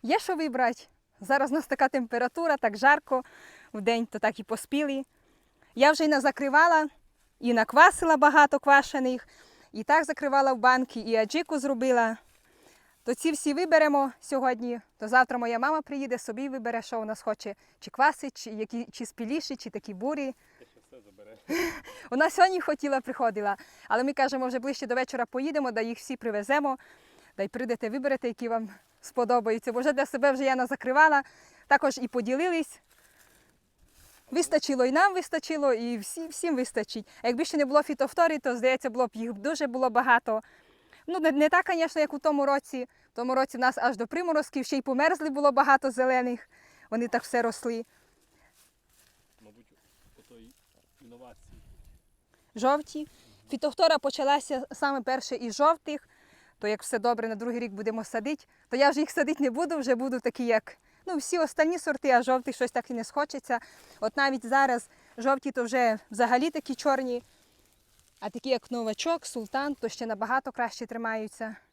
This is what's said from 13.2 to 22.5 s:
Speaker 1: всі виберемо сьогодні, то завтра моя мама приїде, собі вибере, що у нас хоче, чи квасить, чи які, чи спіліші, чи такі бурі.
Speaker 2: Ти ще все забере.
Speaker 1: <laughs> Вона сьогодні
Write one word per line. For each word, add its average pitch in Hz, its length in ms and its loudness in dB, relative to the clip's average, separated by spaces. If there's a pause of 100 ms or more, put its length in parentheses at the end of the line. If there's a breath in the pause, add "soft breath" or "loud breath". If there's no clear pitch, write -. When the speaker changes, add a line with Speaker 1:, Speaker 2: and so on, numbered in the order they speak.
Speaker 1:
всі 294 220 -2
виберемо 302 680 4
сьогодні, 247 600 -2 (160)
то 214 100 -10
завтра 254 300 4
моя 233 220 -2
мама 302 220 0
приїде, 269 360 -6
собі 247 320 -8
вибере, 233 320 -6
що 226 200 -8
у 220 40 -6
нас 214 160 -8
хоче, 208 340 -6 (240 soft breath)
чи - 120 -18
квасить, 285 520 0
чи 233 60 -14
які, 220 420 -8
чи - 140 -12
спіліші, 247 500 -8
чи - 140 -16
такі 208 240 -12
бурі. 269 420 -6 (240 soft breath)
Speaker 2:
Ти 123 60 -20
ще - 140 -20
все - 260 -20
забере. 104 320 -20 (100)
Speaker 1:
<laughs> 339 240 -2 (400 loud breath)
Вона 294 180 2
сьогодні 370 320 4